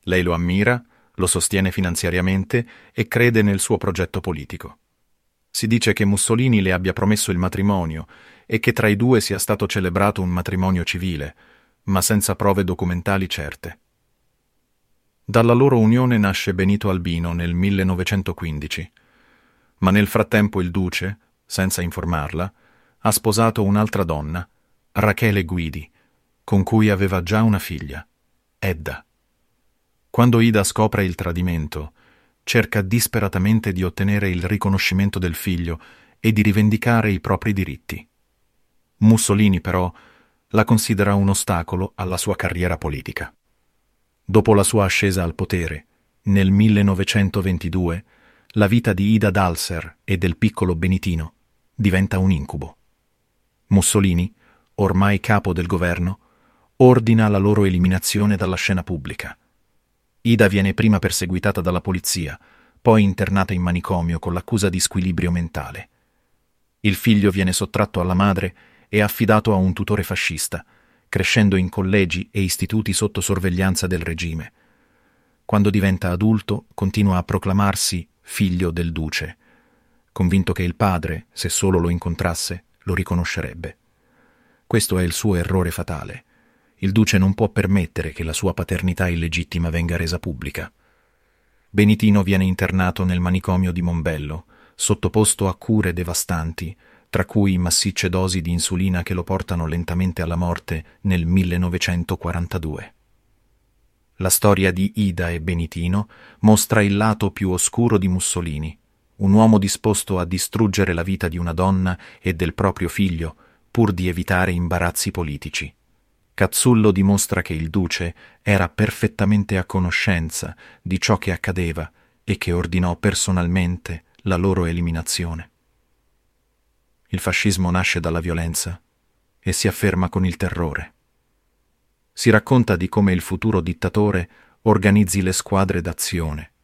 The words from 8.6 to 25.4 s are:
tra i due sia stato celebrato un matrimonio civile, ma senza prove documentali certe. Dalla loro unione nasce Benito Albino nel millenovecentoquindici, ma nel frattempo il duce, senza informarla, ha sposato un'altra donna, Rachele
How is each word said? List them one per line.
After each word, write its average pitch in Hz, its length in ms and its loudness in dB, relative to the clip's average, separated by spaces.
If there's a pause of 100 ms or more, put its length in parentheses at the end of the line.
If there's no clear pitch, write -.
tra 110 160 0
i 104 80 2
due 120 240 2
sia 95 180 -4
stato 101 300 -2
celebrato 98 540 -2
un 90 60 -2
matrimonio 92 540 -2
civile, 82 540 -6 (480)
ma 95 180 0
senza 104 320 0
prove 98 300 0
documentali 90 640 -2
certe. - 500 -10 (1500)
Dalla 117 280 4
loro 127 260 6
unione 120 400 4
nasce 98 340 0
Benito 98 380 2
Albino 85 420 -2
nel 85 220 -2
millenovecentoquindici, 90 1400 -2 (880)
ma 95 140 4
nel 104 160 4
frattempo 104 520 0
il 90 120 -2
duce, 92 460 -4 (280)
senza 95 340 -2
informarla, 82 720 -4 (460)
ha 110 140 0
sposato 110 500 0
un'altra 101 400 0
donna, 80 460 -4 (420)
Rachele 104 540 2